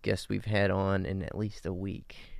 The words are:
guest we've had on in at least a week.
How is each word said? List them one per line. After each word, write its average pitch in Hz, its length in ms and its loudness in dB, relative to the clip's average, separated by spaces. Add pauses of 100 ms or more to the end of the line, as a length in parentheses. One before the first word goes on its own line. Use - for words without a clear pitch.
guest - 280 0
we've 101 160 -2
had 101 240 4
on 98 360 4
in 95 180 -2
at - 140 -6
least 104 280 -4
a 92 80 -2
week. 95 420 -6 (240)